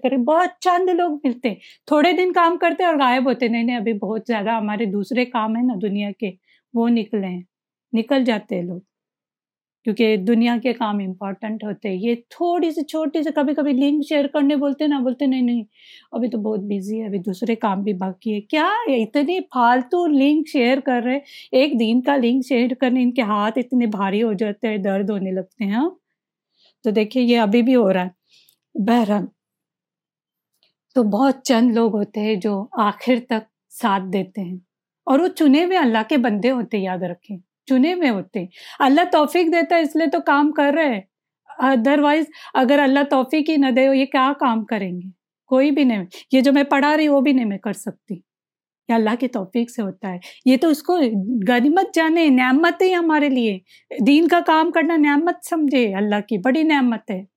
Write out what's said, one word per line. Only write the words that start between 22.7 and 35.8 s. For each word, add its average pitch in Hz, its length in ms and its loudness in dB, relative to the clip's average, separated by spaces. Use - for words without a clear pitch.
کرنے 254 220 0
ان 247 120 0
کے 254 80 -2
ہاتھ 214 360 -2
اتنے 247 280 -2
بھاری 202 360 -2
ہو 226 100 -2
جاتے 208 360 -6
ہیں، 214 100 -4
درد 196 320 -2
ہونے 190 200 -4
لگتے 185 340 -8
ہیں، 196 80 -4
ہاں؟ 277 180 -2
تو 220 60 0
دیکھیں، 214 320 0
یہ 240 160 2
ابھی 226 240 2
بھی 254 140 2
ہو 202 160 4
رہا 180 120 0
ہے۔ 185 40 -8
بہرحال، 220 420 0
تو 254 80 2
بہت 226 320 2
چند 240 300 2
لوگ 226 220 2
ہوتے 208 240 -4
ہیں 214 140 0
جو 202 380 -4
آخر 226 420 0
تک - 440 -8
ساتھ 196 300 -2
دیتے 190 280 -6
ہیں، 185 160 -8
اور 262 120 4
وہ 359 100 0
چنے 311 360 4
ہوئے 370 120 0
اللہ 240 220 2